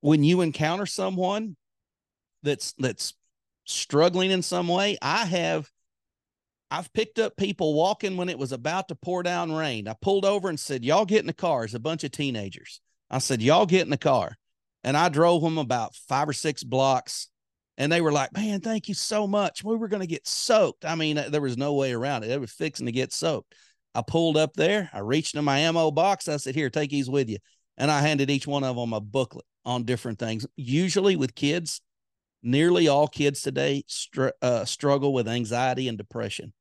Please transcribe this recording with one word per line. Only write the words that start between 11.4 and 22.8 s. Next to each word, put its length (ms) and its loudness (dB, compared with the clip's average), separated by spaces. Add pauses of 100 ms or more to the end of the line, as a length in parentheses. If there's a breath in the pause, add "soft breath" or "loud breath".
It's 100 -8
a 40 -6
bunch 240 -4
of 60 -4
teenagers. 720 -6 (300)
I 80 0
said, 240 0
"Y'all 240 6
get 160 4
in 80 -2
the 60 0
car." 400 0 (460)
And 140 0
I 120 4
drove 340 4
'em 160 0
about 360 -2
five 320 -2
or 60 -4
six 300 -4
blocks. 640 0 (500)
And 140 0
they 100 2
were 100 2
like, 220 0
"Man, 260 -2
thank 280 -4
you 80 -6
so 320 -2
much. 360 -2
We 120 -2
were 120 -4
gonna 200 -4
get 200 -6
soaked." 560 2
I 120 -4
mean, 340 0
there 120 0
was 160 -2
no 180 -2
way 180 0
around 300 -2
it. 60 -6
They 100 -2
were 80 -8
fixing 400 -6